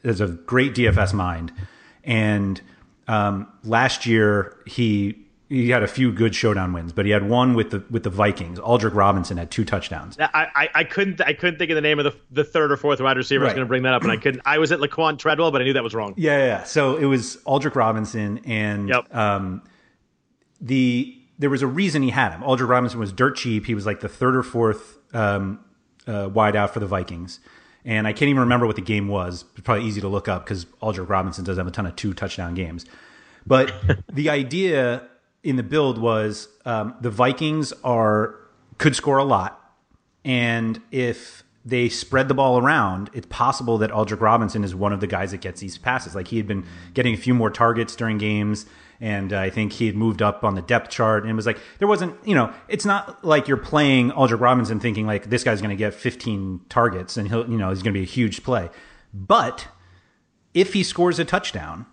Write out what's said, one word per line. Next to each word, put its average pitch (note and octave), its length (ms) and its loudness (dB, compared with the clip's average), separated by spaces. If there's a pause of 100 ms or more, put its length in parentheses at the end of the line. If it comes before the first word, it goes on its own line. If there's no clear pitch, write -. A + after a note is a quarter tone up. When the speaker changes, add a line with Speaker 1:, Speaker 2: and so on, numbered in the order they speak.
Speaker 1:
is G#2+ 180 0
a G2+ 60 2
great B2 480 0
D A#2+ 120 2
F G2 100 4
S F#2+ 140 2
mind. F2 400 -4 (520)
And, G#2+ 580 0 (460)
um, G2+ 400 0 (160)
last A#2 420 0
year G#2 500 2 (120)
he, G#2+ 580 0 (240)
he B2 200 0
had B2 120 4
a G2+ 60 0
few B2+ 240 2
good G2+ 240 2
Showdown G2 380 0
wins, E2+ 180 -6
but G2 140 -2
he G#2 60 2
had G2+ 160 2
one B2 280 4
with A2+ 160 0
the, G2 180 -6
with A#2 140 -4
the G#2 80 -2
Vikings. F#2 480 0
Aldrick A2+ 340 2
Robinson G2 440 4
had F2 120 -8
two A2 160 -2
touchdowns. F2 540 -6
Speaker 2:
I, D#3 360 2
I, D3+ 200 2
I E3 80 4
couldn't, G3 380 -2
I C#3+ 120 2
couldn't F3 240 -2
think E3 140 -2
of D#3+ 40 2
the D3+ 60 2
name D3+ 180 4
of D3 60 0
the, C#3+ 100 0 (140)
the C#3 140 0
third D3+ 280 2
or C#3 60 2
fourth C#3+ 240 0
wide C3 160 2
receiver. B2+ 280 0
I - 20 4
was - 40 2
Speaker 1:
Right. - 40 -2
Speaker 2:
gonna C3 120 -2
bring B2+ 160 0
that C3 120 4
up, A#2 80 0
and A2+ 80 2
I A2 60 0
couldn't. B2+ 280 -2
I D3 140 2
was D#3+ 140 2
at D#3 60 0
Laquan D#3 380 0
Treadwell, D#3 340 2
but C#3 100 2
I - 20 0
knew C3+ 100 2
that C3 100 0
was A2+ 120 -6
wrong. G#2 220 -4
Speaker 1:
Yeah, D3+ 200 2
yeah, C3+ 80 4
yeah. G#2+ 200 0
So C#3 320 2
it D3+ 80 0
was C3 320 0 (100)
Aldrick C#3+ 280 0
Robinson, A2 680 0
and G#2 440 -2
Speaker 2:
Yep. B2 260 -2
Speaker 1:
um, G2 480 -2 (1000)
the, B2+ 560 0 (220)
there C#3+ 100 2
was C3+ 120 0
a C#3 60 0
reason D3+ 360 0
he C3 60 2
had C3+ 220 2
him. D#3+ 100 -12
Aldrick C3 260 0
Robinson B2 320 2
was G2+ 140 -4
dirt B2+ 240 2
cheap. G#2+ 280 -2
He A#2 80 -2
was, G2+ 120 -4
like, G#2 160 -4
the G2+ 80 -8
third B2+ 260 0
or C3 80 0
fourth, A2+ 540 -2 (180)
um, G2+ 440 -2 (480)
uh, G2+ 260 -4
wide G#2 220 4
out G2+ 180 0
for A2+ 60 -4
the G#2 80 -4
Vikings. F2+ 520 -6 (460)
And A2 220 0
I G#2+ 40 0
can't C#3+ 180 2
even C3+ 120 4
remember A#2+ 240 4
what G#2+ 100 0
the G2 60 -6
game G2+ 260 -2
was. F2+ 380 -4 (100)
It's F#2+ 80 -20
probably A#2+ 220 0
easy G#2 160 -4
to G2+ 80 -4
look G2 180 -4
up F#2 180 -4
'cause F#2 200 -6 (160)
Aldrick F#2+ 280 -4
Robinson F#2 360 -2
does F#2 120 -4
have F#2 100 -4
a F2 40 -8
ton G2+ 140 -6
of F2 100 -8
two G2+ 180 -4
touchdown F2 400 -8
games. F2 320 -8 (600)
But C3 280 2 (340)
<laughs> - 40 -18
the D3+ 180 -2
idea C#3 760 0 (400)
in C#3 120 -2
the B2 80 0
build C3+ 340 0
was, A2 520 0 (160)
um, A2+ 340 -4
the A#2+ 100 -4
Vikings C#3 600 0 (120)
are, A2 520 2 (420)
could D3 180 2
score C#3 220 0
a C3+ 60 4
lot. G#2 380 0 (640)
And A#2 560 0 (100)
if - 520 -4 (200)
they A#2+ 260 0
spread C3+ 380 0
the C3+ 60 2
ball C3 240 4
around, G#2+ 560 2
it's A2 160 -10
possible A#2+ 480 0
that G#2+ 140 0
Aldrick G#2+ 300 -2
Robinson A2 420 2
is F#2 100 -4
one G2 180 0
of G2 80 -4
the G2+ 80 -4
guys F#2 240 -4
that F#2+ 100 -10
gets F2+ 200 -12
these F#2+ 160 -12
passes. B2 380 -4
Like, F2+ 140 -6
he A#2 80 -2
had G#2 100 -2
been G2 180 -4 (280)
getting B2 200 2
a G#2 40 -2
few B2+ 160 0
more A2+ 160 4
targets A#2 460 0
during A2 220 -2
games, G#2 480 -2 (340)
and, G2+ 320 -4
uh, G2+ 80 -2
I F#2+ 120 -2
think G#2+ 220 -2
he A#2 120 -2
had G#2 100 0
moved G#2+ 260 0
up G#2 220 0
on G2+ 120 2
the F2+ 60 -4
depth A#2 280 0
chart. A2 340 2
And A2 80 -6
it A2 40 -2
was A2 100 -4
like, A2+ 140 -2 (180)
there G3+ 100 2
wasn't, F3+ 280 0 (100)
you G#3 100 0
know, C3+ 160 2 (160)
it's - 180 -6
not - 380 -2
like D3+ 240 2
you're C#3 100 2
playing C3+ 540 2
Aldrick A#2 300 2
Robinson B2 380 2
thinking, G#2+ 260 -2
like, G#2 240 -4
"This A#2+ 140 0
guy's G#2+ 180 0
gonna G#2 140 -4
get G#2 180 -2
fifteen G2 760 -6
targets F#2 480 0
and G#2 120 -4
he'll, A#2 220 -2
you A2+ 80 -2
know, F#2+ 120 -2
he's F#2+ 140 -4
gonna G#2+ 100 0
be G2 80 -2
a F#2 40 -2
huge A2 380 -2
play." G#2+ 260 -2 (440)
But G#2 540 0 (880)
if F#3 180 2
he G3 100 2
scores F3 360 0
a E3 60 0
touchdown E2 680 -6